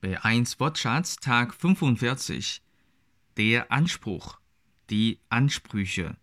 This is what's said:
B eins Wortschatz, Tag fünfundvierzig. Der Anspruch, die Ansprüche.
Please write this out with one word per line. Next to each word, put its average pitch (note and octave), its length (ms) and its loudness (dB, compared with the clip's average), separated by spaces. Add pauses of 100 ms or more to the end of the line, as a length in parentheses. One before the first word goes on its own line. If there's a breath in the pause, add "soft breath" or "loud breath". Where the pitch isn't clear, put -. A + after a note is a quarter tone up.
B F#2 120 -2
eins A#2 420 0
Wortschatz, D3 560 -2
Tag A#2+ 360 0
fünfundvierzig. C3 1080 0 (760)
Der A2 360 2
Anspruch, B2 680 -2 (500)
die A2 300 0 (120)
Ansprüche. G2+ 920 0